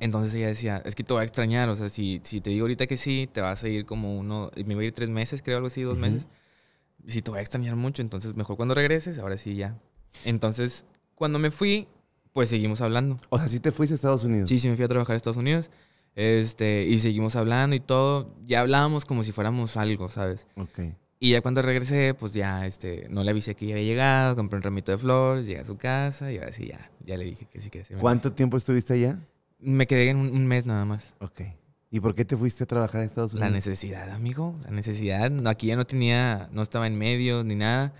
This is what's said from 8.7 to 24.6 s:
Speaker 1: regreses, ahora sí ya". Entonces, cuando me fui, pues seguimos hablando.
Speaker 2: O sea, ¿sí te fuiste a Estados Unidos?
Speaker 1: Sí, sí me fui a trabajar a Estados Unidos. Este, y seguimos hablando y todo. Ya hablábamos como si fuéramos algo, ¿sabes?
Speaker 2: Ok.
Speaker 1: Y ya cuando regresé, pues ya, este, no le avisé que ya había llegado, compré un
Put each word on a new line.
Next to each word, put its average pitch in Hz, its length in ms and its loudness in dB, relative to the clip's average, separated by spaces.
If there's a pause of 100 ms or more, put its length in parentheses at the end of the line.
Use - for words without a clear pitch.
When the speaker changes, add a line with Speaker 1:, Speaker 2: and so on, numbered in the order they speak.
Speaker 1:
regreses, 156 440 2
ahora 98 200 -4
sí 101 180 -6
ya". 101 200 -6 (480)
Entonces, 117 600 0 (300)
cuando 151 240 0
me 151 120 2
fui, 202 380 2 (440)
pues 123 180 2
seguimos 107 300 2
hablando. 123 360 2 (140)
Speaker 2:
O 123 80 4
sea, 156 100 2
¿sí 120 100 0
te - 140 2
fuiste 151 220 2
a - 20 2
Estados 135 280 2
Unidos? 107 240 2
Speaker 1:
Sí, 123 120 4
sí 127 80 2
me 117 80 2
fui 123 80 2
a 117 40 2
trabajar 120 260 2
a - 20 2
Estados 117 220 -4
Unidos. 156 320 0 (460)
Este, 110 720 2
y 113 120 6
seguimos 110 360 0
hablando 123 380 2
y 127 60 0
todo. 135 540 0 (120)
Ya 120 140 2
hablábamos 143 440 4
como 120 200 0
si 110 80 -4
fuéramos 113 440 -2
algo, 107 320 0
¿sabes? 95 380 -6 (100)
Speaker 2:
Ok. 95 240 -10 (380)
Speaker 1:
Y 123 140 4
ya 117 100 6
cuando 127 200 2
regresé, 131 520 2
pues 110 200 -8
ya, 95 320 -2
este, 92 440 -8
no 98 140 -2
le 104 60 2
avisé 107 240 -2
que 104 120 -6
ya 107 80 -4
había 104 120 -2
llegado, 131 500 2
compré 104 200 -2
un 95 60 -4